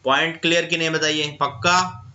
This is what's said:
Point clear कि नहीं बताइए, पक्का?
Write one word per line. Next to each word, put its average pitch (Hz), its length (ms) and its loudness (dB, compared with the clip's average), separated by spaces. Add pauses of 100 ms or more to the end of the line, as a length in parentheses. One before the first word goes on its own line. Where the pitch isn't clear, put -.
Point 160 380 0
clear 170 240 2
कि 170 100 -4
नहीं 165 140 0
बताइए, 151 400 0 (100)
पक्का? 170 380 2 (360)